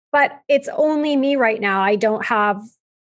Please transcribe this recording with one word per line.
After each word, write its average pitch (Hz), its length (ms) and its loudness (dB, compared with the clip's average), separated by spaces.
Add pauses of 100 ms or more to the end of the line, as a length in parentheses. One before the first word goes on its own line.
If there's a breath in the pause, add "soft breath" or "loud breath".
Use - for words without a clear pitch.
(120)
"But 285 360 2
it's 277 220 0
only 302 460 0
me 277 200 2
right 233 240 0
now. 196 220 0
I 202 140 2
don't 214 300 -2
have, 208 360 0 (400)